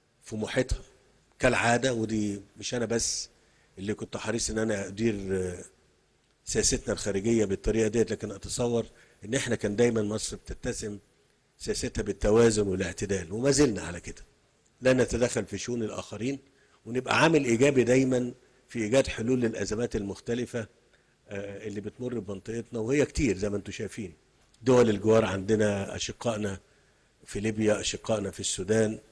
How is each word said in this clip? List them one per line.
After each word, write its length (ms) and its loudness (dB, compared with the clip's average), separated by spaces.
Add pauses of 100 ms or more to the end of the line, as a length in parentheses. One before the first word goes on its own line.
(220)
في 140 -12
محيطها 460 -2 (560)
كالعادة. 560 2
ودي 460 -2 (180)
مش 160 -10
أنا 120 -2
بس 420 -2 (500)
اللي 160 -4
كنت 220 -12
حريص 340 -4
إن 80 -2
أنا 280 -2
أدير، 280 0 (160)
آه، 340 -4 (800)
سياستنا 500 0
الخارجية 500 0
بالطريقة 440 0
ديت، 220 2
لكن 200 -6
أتصور 560 -2 (380)
إن 100 -6
إحنا 220 0
كان 200 -2
دايما 260 4
مصر 340 -4
بتتسم 640 -8 (600)
سياستها 440 -4
بالتوازن 640 4
والاعتدال، 640 -4
وما 180 0
زلنا 320 2
على 180 -10
كده، 220 -16 (580)
لا 120 4
نتدخل 520 2
في 140 -8
شؤون 240 -6
الآخرين، 560 -6 (480)
ونبقى 360 0
عامل 220 6
إيجابي 400 6
دايما 480 4 (360)
في 100 -8
إيجاد 280 2
حلول 340 0
للأزمات 560 -2
المختلفة، 720 -6 (600)
آه، 380 -10
اللي 140 -8
بتمر 380 -8
بمنطقتنا، 640 -8
وهي 260 2
كتير 300 0
زي 140 -2
ما 60 -2
انتم 160 -8
شايفين. 400 -10 (500)
دول 280 6
الجوار 340 6
عندنا، 720 0
أشقائنا 640 -4 (640)
في 140 -8
ليبيا، 400 2
أشقائنا 500 -2
في 100 -12
السودان، 580 0 (140)